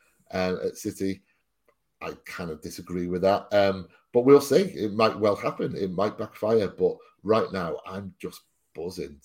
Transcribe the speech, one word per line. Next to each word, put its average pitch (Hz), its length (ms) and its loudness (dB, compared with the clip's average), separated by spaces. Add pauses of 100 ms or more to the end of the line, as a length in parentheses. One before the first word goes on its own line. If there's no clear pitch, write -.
(300)
um, 92 340 -2
at - 140 -6
City. 98 420 -6 (800)
I 82 120 -10 (120)
kind 87 260 -10
of 78 120 -12
disagree 90 460 -6
with 90 140 -2
that. 98 300 2
Um, 98 340 2 (280)
but 123 80 4
we'll 139 180 10
see. 135 220 2
It 98 320 -4
might 110 240 2
well 101 180 2
happen. 147 400 -6
It 95 160 -4
might 98 240 -2
backfire. 107 520 0
But 90 280 0 (260)
right 98 300 2
now, 87 240 -4 (100)
I'm 95 320 -12
just - 220 -14 (340)
buzzing 78 500 -10